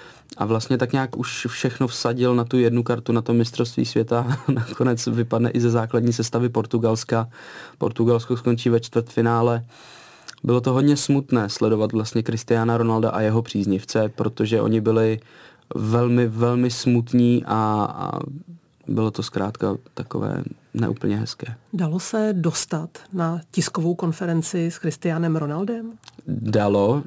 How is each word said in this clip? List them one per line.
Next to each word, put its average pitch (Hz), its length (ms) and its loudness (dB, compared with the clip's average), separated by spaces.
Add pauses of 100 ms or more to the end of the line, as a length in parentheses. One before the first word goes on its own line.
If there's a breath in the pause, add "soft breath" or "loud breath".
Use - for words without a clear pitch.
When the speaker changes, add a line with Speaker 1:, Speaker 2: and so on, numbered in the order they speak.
(380 loud breath)
Speaker 1:
a 101 80 -2
vlastně 113 320 0
tak 120 160 -2
nějak 131 240 -2
už - 280 -6
všechno 123 420 -2
vsadil 123 480 0
na 120 80 2
tu 120 140 0
jednu 120 260 4
kartu, 117 300 -2
na 113 80 2
to 120 120 0
mistrovství 117 520 0
světa. 117 560 0
<laughs> - 60 -18
Nakonec 120 600 0
vypadne 117 420 0
i 123 100 0
ze 120 100 2
základní 117 440 2
sestavy 117 360 0
Portugalska. 113 800 0 (480 loud breath)
Portugalsko 117 600 2
skončí 120 320 0
ve 117 100 4
čtvrtfinále. 117 840 2 (800 loud breath)
Bylo 123 180 2
to 131 120 2
hodně 139 240 4
smutné 135 520 2
sledovat 107 420 2
vlastně 110 320 -2
Cristiana 117 540 0
Ronalda 113 320 2
a 107 120 -2
jeho 110 200 2
příznivce, 101 760 -2
protože 110 460 0
oni 110 200 2
byli 110 380 2 (560 loud breath)
velmi, 120 520 2
velmi 120 440 2
smutní 120 720 2
a, 107 400 2
a - 340 -6 (680)
bylo 110 240 0
to 98 120 -4
zkrátka 101 540 -4 (160)
takové - 500 -4 (300)
neúplně 110 440 -2
hezké. 113 380 -8 (180)
Speaker 2:
Dalo 170 260 -2
se 214 340 -2
dostat 165 560 -2 (240)
na 170 280 -2 (100)
tiskovou 170 440 -2
konferenci 170 760 -2
s - 80 -12
Cristianem 160 560 -2
Ronaldem? 196 560 -4 (360)
Speaker 1:
Dalo, 107 800 2